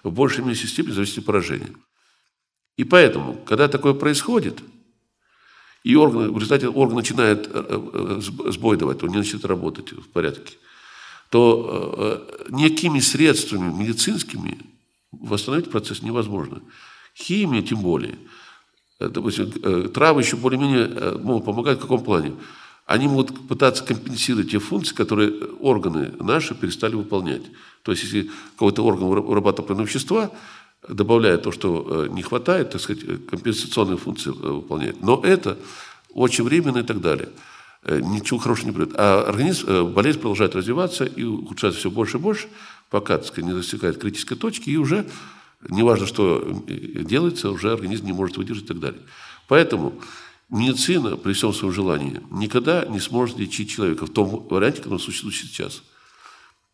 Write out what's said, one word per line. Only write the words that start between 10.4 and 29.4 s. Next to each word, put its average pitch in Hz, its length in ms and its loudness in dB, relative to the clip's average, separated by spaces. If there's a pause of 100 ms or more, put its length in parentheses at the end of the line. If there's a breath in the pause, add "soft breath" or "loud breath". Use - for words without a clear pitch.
то, 113 680 4
э, - 520 -6
э, - 20 -12
никакими 156 480 2
средствами 107 720 2
медицинскими 110 840 -2 (540)
восстановить 127 580 -4
процесс 104 320 -6
невозможно. 104 580 -4 (560 loud breath)
Химия 170 460 0
тем 110 200 -4
более. 76 360 -2 (800 loud breath)
Э, - 100 -4
допустим, - 440 -4 (100)
э, 92 300 0
травы 147 300 4
еще 117 140 0
более-менее, 131 520 2
э, - 340 -4
могут 113 220 0
помогать 120 340 0
в - 40 -12
каком 117 200 0
плане? 80 300 0 (540 loud breath)
Они 127 220 4
могут 135 400 0
пытаться 131 360 4
компенсировать 110 640 -2
те 107 80 2
функции, 170 360 -4
которые 104 380 2 (280)
органы 90 600 2
наши 131 340 0
перестали - 400 -2
выполнять. 95 480 -2 (400 loud breath)
То - 100 -2
есть, 87 120 -4
если 101 260 -2 (220 loud breath)
какой-то 107 320 2
орган 95 200 4
выра-, 98 160 2
вырабатывает 101 380 2